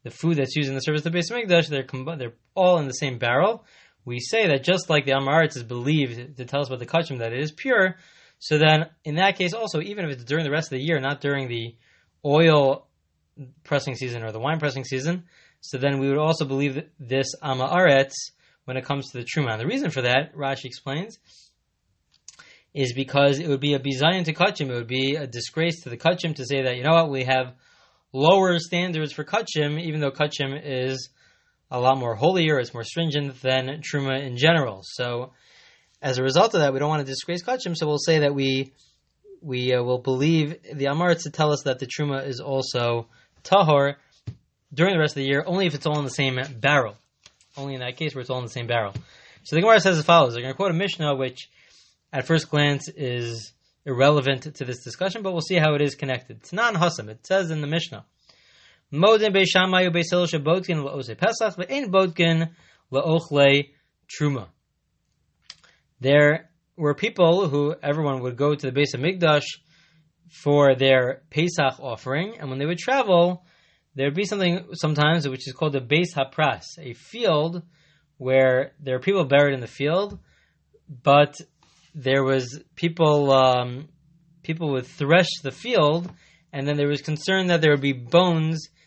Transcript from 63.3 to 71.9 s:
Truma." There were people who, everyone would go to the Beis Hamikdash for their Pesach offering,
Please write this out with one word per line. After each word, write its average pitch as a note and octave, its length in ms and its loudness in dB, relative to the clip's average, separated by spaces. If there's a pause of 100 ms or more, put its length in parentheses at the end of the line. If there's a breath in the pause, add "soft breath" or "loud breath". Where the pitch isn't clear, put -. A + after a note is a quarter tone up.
Truma." C#3 380 -4 (1500 soft breath)
There D3 480 4 (260)
were D3 200 -2
people F#3+ 520 2
who, D3 340 0
everyone C#3+ 420 -2
would B2 120 -6
go C#3+ 200 0
to C3+ 160 -6
the B2 60 -4
Beis C#3+ 160 0
Hamikdash D3+ 520 0 (840 soft breath)
for C#3+ 480 4
their C3 540 2
Pesach D#3 500 -2
offering, C#3 600 -8